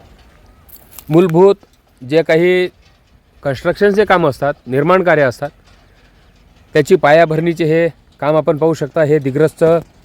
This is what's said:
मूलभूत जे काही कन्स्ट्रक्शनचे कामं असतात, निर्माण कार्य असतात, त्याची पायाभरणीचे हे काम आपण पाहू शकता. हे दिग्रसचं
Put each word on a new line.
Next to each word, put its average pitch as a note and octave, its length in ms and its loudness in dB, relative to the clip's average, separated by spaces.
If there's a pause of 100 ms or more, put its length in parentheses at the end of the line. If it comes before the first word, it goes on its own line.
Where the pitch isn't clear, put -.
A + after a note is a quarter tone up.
(1080)
मूलभूत F3+ 460 4 (540)
जे D#3+ 140 0
काही F3+ 440 0 (760)
कन्स्ट्रक्शनचे F#3+ 600 -2
कामं F3 240 0
असतात, C#3 240 -4 (140)
निर्माण D#3 360 0
कार्य E3 180 2
असतात, B2+ 280 -4 (1200)
त्याची D#3 220 2
पायाभरणीचे D#3+ 720 0
हे E3 240 0 (300)
काम D3 160 -2
आपण D#3 220 0
पाहू D#3+ 160 0
शकता. D#3 300 -4
हे D3 160 0
दिग्रसचं D3+ 600 0 (260)